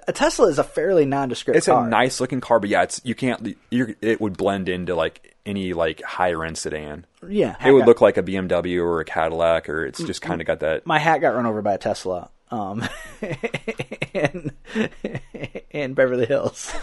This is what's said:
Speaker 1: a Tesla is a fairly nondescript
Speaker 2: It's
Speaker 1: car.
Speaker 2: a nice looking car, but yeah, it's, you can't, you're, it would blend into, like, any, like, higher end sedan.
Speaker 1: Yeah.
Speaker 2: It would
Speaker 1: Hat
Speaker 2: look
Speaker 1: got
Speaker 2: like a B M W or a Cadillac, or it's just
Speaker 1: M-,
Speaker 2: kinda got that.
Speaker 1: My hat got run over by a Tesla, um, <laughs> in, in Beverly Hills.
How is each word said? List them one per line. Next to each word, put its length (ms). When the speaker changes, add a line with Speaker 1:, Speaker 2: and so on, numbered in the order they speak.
Speaker 1:
a 60
Tesla 340
is 100
a 60
fairly 420
nondescript 520
Speaker 2:
It's 100
Speaker 1:
car. 180
Speaker 2:
a 40
nice 300
looking 220
car, 180
but 100
yeah, 140
it's, 200
you 100
can't, 420
you're, 320
it 180
would 180
blend 320
into, 260
like, 400
any, 280
like, 280
higher 420
end 140
sedan. 480
Speaker 1:
Yeah. 360
Speaker 2:
It 80
would 100
Speaker 1:
Hat 60
Speaker 2:
look 120
Speaker 1:
got 60
Speaker 2:
like 120
a 60
B 140
M 100
W 360
or 180
a 40
Cadillac, 640
or 160
it's 180
just 200
Speaker 1:
M-, 80
Speaker 2:
kinda 140
got 160
that. 240
Speaker 1:
My 140
hat 220
got 140
run 100
over 160
by 120
a 40
Tesla, 520
um, 340
<laughs> 120
in, 380
in 220
Beverly 320
Hills. 580